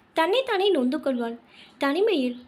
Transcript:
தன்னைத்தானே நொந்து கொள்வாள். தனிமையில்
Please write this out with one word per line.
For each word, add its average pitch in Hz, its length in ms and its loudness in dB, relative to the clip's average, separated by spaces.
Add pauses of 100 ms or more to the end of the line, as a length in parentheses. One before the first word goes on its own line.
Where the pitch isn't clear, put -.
(140)
தன்னைத்தானே 403 560 2
நொந்து 269 300 2
கொள்வாள். 240 380 -4 (400)
தனிமையில் 285 580 0 (120)